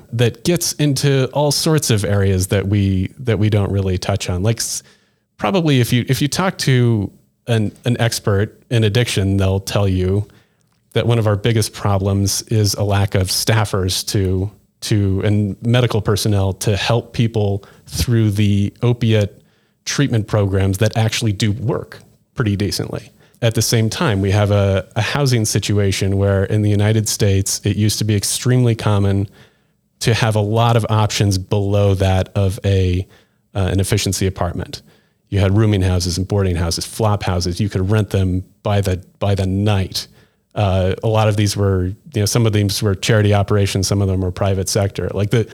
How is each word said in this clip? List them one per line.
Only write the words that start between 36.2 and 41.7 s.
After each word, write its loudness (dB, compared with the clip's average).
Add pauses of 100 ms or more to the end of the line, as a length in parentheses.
boarding 0
houses, -4
flop -2
houses. -2
You 0
could -2
rent 2
them 0 (180)
by 0
the, -2 (180)
by 0
the -2
night. -2 (480)
Uh, 0
a 0
lot 2
of 0
these 0
were, 0 (280)